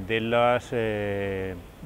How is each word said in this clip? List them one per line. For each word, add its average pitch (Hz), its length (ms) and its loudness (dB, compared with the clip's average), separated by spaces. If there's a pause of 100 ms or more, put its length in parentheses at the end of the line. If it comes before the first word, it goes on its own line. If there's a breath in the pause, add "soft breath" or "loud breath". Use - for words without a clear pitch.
de 113 140 0
las, 120 540 2
eh, 101 840 -2 (300)